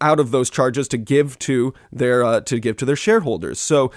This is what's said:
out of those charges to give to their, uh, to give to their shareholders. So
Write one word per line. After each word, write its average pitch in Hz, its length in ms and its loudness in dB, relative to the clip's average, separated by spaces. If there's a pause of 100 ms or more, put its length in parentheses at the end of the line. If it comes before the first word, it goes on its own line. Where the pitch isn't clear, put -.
out 151 180 2
of 123 140 0
those 127 180 0
charges 131 380 0
to 127 100 -2
give 139 400 0
to 131 340 -2 (200)
their, 123 320 2
uh, 117 240 2
to 120 100 -2
give 113 200 -4
to 135 80 -4
their 143 100 0
shareholders. 127 640 -2
So 139 360 2